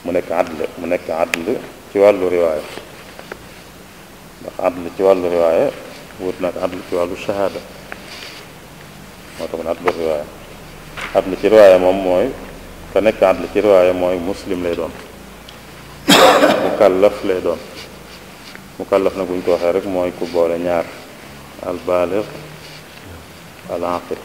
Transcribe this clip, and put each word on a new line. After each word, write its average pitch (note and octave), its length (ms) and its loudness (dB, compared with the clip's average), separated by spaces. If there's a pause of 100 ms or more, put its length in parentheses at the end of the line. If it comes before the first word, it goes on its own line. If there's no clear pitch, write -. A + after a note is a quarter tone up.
Mu F2 80 -4
nekk F2 180 -2
adl, E2 280 -2 (200)
mu E2+ 80 -8
nekk F2 240 -2
adl E2 360 -2 (460)
ci G#2 60 0
wàllu G2 300 6
riwaaya. E2+ 340 0 (1800)
Ndax - 180 -14
adl F2 260 -2 (120)
ci G2+ 60 -2
wàllu F#2+ 260 4
riwaaya F2 420 2 (500)
wut F#2 200 -6
nag F2+ 160 -4
adl F2+ 220 -6 (100)
ci F#2+ 60 -6
wàllu F2 220 -2
shahaada. G2 440 -4 (1800)
Moo E2 80 -6
tax E2 120 -8
mu E2 60 -8
ne E2 60 -4
adlu E2+ 200 -2
riwaaya. D#2+ 340 -2 (880)
Adl F#2 260 0
ci G2+ 80 -2
riwaaya G2 300 10
moom F2+ 180 4
mooy, F#2+ 340 2 (640)
ka F#2+ 80 4
nekk G#2+ 220 2
adl F2+ 300 4
ci G2+ 80 2
riwaaya F#2 320 6
mooy F2+ 260 0
muslim F2+ 440 -6
lay E2+ 120 -2
doon. D#2+ 160 -6 (1700)
Mukallaf G2 640 2
lay F#2 180 0
doon. E2+ 160 -2 (1200)
Mukallaf F#2+ 380 -2
nag F#2 120 -4
bu F2+ 80 -4
ñu F#2 60 -6
ko F2+ 100 -2
waxee E2+ 200 0
rek F#2+ 120 -2
mooy F2+ 320 -4
ku F2+ 140 -6
boole E2+ 280 0
ñaar. F2 280 -2 (760)
Al F2+ 240 -6
baaligh, F2+ 400 -2 (1400)
al F2 160 -6
aaqil. F2 400 -4